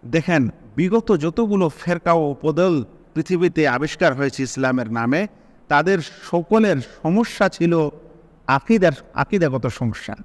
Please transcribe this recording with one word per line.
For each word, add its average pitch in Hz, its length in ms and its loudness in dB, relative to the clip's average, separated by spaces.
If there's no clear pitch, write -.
দেখেন, 151 440 0
বিগত 196 420 2
যতগুলো 185 520 0
ফেরকা 170 440 -2
ও 156 180 2
উপদল 156 520 0
পৃথিবীতে 170 540 0
আবিষ্কার 139 460 0
হয়েছে 135 300 -4
ইসলামের 127 480 -2
নামে, 123 360 -2
তাদের 160 320 2
সকলের 190 460 2
সমস্যা 196 460 0
ছিল 170 400 0
আকিদার, 175 440 2
আকিদাগত 135 540 -2
সমস্যা। 113 580 -6